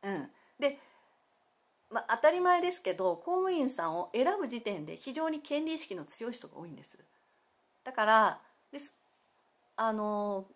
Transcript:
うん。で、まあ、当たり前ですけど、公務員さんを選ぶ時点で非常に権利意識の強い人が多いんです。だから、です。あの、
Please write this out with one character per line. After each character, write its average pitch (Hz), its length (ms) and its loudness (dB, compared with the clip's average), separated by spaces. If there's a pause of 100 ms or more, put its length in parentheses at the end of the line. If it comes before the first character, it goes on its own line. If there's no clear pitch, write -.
う 196 100 -6
ん。 156 200 -6 (260)
で、 277 220 0 (1120)
ま 226 160 -2
あ、 226 80 0
当 226 80 2
た 311 80 8
り 359 100 2
前 359 200 6
で 359 100 2
す 359 100 -6
け 180 140 0
ど、 185 220 2
公 339 160 -4
務 370 180 2
員 294 180 2
さ 170 180 -4
ん 160 100 -2
を 175 160 -4
選 247 120 2 (140)
ぶ 311 80 -2
時 233 140 -8
点 185 240 -4
で 165 120 -10
非 269 160 -12
常 320 160 -2
に 311 100 -4
権 294 240 -2
利 320 120 -4
意 311 40 -6
識 208 160 -10
の 165 80 -8
強 226 280 -10
い - 20 -6
人 - 140 -14
が - 100 -20
多 165 80 -12
い 170 40 -14
ん 147 60 -16
で 127 80 -18
す。 - 140 -20 (840)
だ 262 100 -12
か 220 120 2
ら、 214 340 6 (320)
で 285 80 -12
す。 285 120 -14 (840)
あ 220 180 2
の、 208 520 -2 (100)